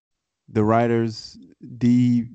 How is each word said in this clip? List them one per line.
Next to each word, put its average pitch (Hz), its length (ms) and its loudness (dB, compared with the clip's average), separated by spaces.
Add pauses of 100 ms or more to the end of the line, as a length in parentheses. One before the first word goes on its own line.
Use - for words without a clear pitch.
(480)
The 110 160 -2
writers, 113 760 0 (400)
D 120 440 2 (140)